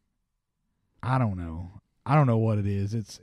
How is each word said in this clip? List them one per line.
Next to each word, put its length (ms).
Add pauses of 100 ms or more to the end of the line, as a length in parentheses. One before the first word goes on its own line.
(1040)
I 160
don't 180
know. 440 (240)
I 100
don't 100
know 140
what 180
it 80
is. 300
It's, 280